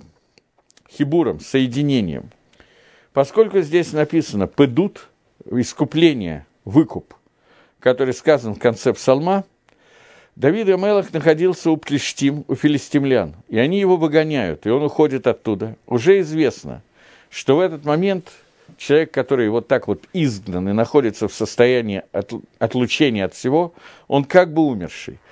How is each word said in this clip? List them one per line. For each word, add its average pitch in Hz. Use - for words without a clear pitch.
хибуром, 139
соединением. 127
Поскольку 196
здесь 160
написано 151
«пыдут», 143
искупление, 120
выкуп, 113
который 127
сказан 120
в -
конце 117
псалма, 175
Давид 190
ха-Мелех 190
находился 165
у 160
Плештим, 143
у 139
филистимлян, 135
и 110
они 160
его 185
выгоняют, 151
и 104
он 139
уходит 139
оттуда. 110
Уже 156
известно, 151
что -
в 170
этот 165
момент 175
человек, 156
который 127
вот 113
так 131
вот 101
изгнан 98
и 101
находится 113
в -
состоянии 117
от-, 101
отлучения 117
от 92
всего, 165
он 139
как 180
бы 160
умерший. 110